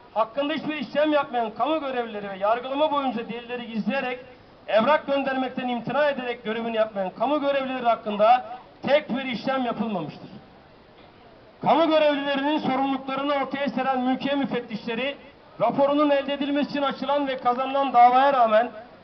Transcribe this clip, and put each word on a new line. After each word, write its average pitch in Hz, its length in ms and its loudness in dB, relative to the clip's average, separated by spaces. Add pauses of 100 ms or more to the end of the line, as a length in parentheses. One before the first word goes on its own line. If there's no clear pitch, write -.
(140)
hakkında 277 400 -2
hiçbir 302 220 -4
işlem 294 380 0
yapmayan 240 380 0
kamu 262 280 -2
görevlileri 233 500 -6
ve 196 80 -10
yargılama 254 540 0
boyunca 254 380 -2
delilleri 240 380 -8
gizleyerek 247 520 -4 (480)
evrak 247 400 2
göndermekten 262 600 -2
imtina 247 420 0
ederek 247 360 -6
görevini 226 300 -4
yapmayan 214 340 -2
kamu 262 320 0
görevlileri 262 440 -2
hakkında 220 600 2 (420)
tek 294 220 2
bir 254 160 -4
işlem 262 400 -2
yapılmamıştır. 214 640 -6 (1300)
Kamu 285 260 4
görevlilerinin 294 720 2
sorumluluklarını 269 760 -2
ortaya 277 360 -2
seren 262 320 0
mülkiye 262 340 0
müfettişleri 247 800 -4 (460)
raporunun 277 480 4
elde 277 240 2
edilmesi 285 360 -2
için 285 120 -4
açılan 277 460 0
ve 254 100 -4
kazanılan 262 560 0
davaya 247 400 8
rağmen 233 380 4 (320)